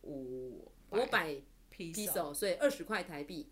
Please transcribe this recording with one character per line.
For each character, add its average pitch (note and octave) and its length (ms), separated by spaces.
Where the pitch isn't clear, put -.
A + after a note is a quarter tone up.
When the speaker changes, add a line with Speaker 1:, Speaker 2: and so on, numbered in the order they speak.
Speaker 1:
五 B2+ 720
百 G3+ 100
Speaker 2:
五 B3+ 80
百 F#3+ 240
Speaker 1:
peso。 C#3 120
Speaker 2:
peso， F3 400
所 - 140
以 F3 60
二 C#4+ 160
十 A3 140
块 G#3 180
台 D3 220
币。 D#3 280